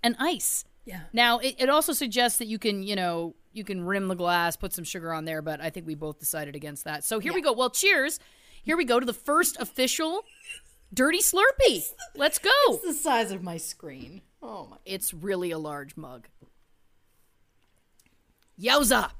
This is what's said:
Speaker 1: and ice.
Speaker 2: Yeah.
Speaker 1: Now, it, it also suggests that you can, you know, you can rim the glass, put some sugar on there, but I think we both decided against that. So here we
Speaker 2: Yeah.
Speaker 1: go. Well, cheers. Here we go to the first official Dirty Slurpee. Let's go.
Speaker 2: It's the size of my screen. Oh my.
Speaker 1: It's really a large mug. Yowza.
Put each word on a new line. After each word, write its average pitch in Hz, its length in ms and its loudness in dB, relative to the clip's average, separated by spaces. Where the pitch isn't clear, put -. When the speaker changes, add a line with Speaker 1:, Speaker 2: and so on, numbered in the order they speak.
Speaker 1:
and 233 160 2
ice. 285 460 -2
Speaker 2:
Yeah. 180 160 -12
Speaker 1:
Now, 240 260 4
it, 254 180 -2
it 262 120 2
also 302 240 4
suggests 240 440 2
that 233 80 -2
you 214 140 -6
can, 202 240 0
you 202 120 -4
know, 170 380 -2
you 208 100 -10
can 185 220 -6
rim 196 220 -2
the 185 80 -2
glass, 175 400 2
put 185 180 -8
some 175 100 -8
sugar 165 300 -8
on 160 120 -6
there, 156 160 -4
but 151 200 -6
I 160 100 -6
think 165 160 -12
we 156 80 -6
both 151 240 -10
decided 147 360 -6
against 147 280 -12
that. 151 200 -8
So 220 160 -2
here 311 140 -2
we 370 60 0
Speaker 2:
Yeah. 311 60 -4
Speaker 1:
go. 269 80 4
Well, 247 180 2
cheers. 320 480 2
Here 320 160 0
we 339 80 2
go 240 140 4
to 254 60 0
the 240 80 -2
first 320 460 2
official 320 640 0
Dirty 294 260 4
Slurpee. 403 680 4
Let's 294 220 2
go. 381 120 0
Speaker 2:
It's - 180 2
the 330 80 0
size 226 380 0
of 185 100 -6
my 170 160 -8
screen. 147 640 -14
Oh 214 240 -14
my. - 180 -20
Speaker 1:
It's 190 280 -6
really 180 380 -2
a 165 60 -4
large 147 400 -8
mug. 127 300 -16
Yowza. 233 600 4